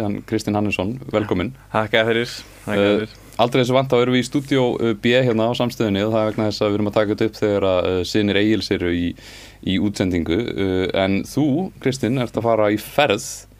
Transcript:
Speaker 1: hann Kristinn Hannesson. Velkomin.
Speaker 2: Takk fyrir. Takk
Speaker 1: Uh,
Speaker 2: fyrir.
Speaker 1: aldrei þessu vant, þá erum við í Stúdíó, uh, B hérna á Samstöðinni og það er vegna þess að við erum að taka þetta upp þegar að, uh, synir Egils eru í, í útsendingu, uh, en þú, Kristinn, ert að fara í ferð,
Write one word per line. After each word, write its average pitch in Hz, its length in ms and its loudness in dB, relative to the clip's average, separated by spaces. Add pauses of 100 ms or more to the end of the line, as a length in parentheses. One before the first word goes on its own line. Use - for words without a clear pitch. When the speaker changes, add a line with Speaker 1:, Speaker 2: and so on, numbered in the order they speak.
Speaker 1:
hann 101 140 -4 (100)
Kristinn 107 260 -2
Hannesson. 104 380 -2 (180)
Velkomin. 107 400 0 (220)
Speaker 2:
Takk 110 240 0 (140)
fyrir. 117 180 0 (380)
Takk 107 100 -2
Speaker 1:
Uh, 101 80 2 (160)
Speaker 2:
fyrir. 107 160 -8 (260)
Speaker 1:
aldrei 131 220 2
þessu 123 100 0
vant, 131 160 2
þá 123 140 4
erum 127 100 2
við 127 80 2
í 123 60 -6
Stúdíó, 135 480 0
uh, 113 180 0
B 120 220 2
hérna 117 340 2
á - 80 0
Samstöðinni 110 480 0
og 110 80 0
það 110 80 2
er 107 80 0
vegna 107 220 0
þess - 100 -4
að 107 80 2
við 101 80 0
erum 104 140 -2
að - 80 -2
taka 104 140 2
þetta 113 180 0
upp - 80 -16
þegar 101 320 2
að, 90 180 2
uh, 92 80 0 (140)
synir 101 320 2
Egils 107 260 0
eru 87 240 0
í, 87 100 -2 (600)
í 95 160 0
útsendingu, 90 580 0
uh, 92 460 -2 (160)
en 98 220 2
þú, 147 240 -2 (340)
Kristinn, 131 400 -2
ert - 160 -6
að 110 80 0
fara 107 240 4
í 107 80 0
ferð, 117 480 0 (340)